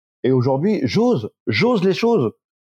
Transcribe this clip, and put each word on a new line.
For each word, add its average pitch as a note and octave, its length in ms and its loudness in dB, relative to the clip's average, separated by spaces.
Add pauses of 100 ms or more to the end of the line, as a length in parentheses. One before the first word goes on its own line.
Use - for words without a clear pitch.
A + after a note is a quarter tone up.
(240)
Et B2 100 2
aujourd'hui, C3+ 500 0
j'ose, D3+ 480 0 (160)
j'ose F#3+ 360 0
les F#3+ 100 2
choses. G3+ 380 0 (300)